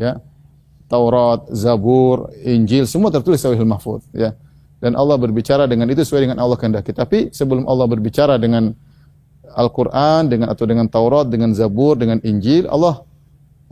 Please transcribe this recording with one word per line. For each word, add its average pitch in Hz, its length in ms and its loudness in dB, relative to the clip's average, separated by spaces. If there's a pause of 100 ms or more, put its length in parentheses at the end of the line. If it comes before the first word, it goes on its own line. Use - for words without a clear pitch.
Ya. 120 200 -6 (680)
Taurat, 120 640 2
Zabur, 120 800 0 (120)
Injil, 123 400 2
semua 180 280 0
tertulis 151 280 0
di 139 80 -2
Lauhil 113 200 0
Mahfuz, 110 360 -6 (120)
ya. 110 200 -2 (480)
Dan 120 160 0
Allah 143 160 2
berbicara 120 480 0
dengan 117 240 0
itu 139 160 0
sesuai 139 240 0
dengan 127 160 -6
Allah 120 160 0
kehendaki. 107 320 -4
Tapi 165 260 -2 (140)
sebelum 131 320 -2
Allah 127 240 0
berbicara 120 480 0
dengan 113 400 0 (720)
Al-Quran, 139 800 0
dengan, 113 240 0
atau 110 160 -4
dengan 117 240 2
Taurat, 123 320 2
dengan 113 320 0
Zabur, 113 400 2
dengan 113 240 0
Injil, 110 480 0
Allah, 156 320 0 (720)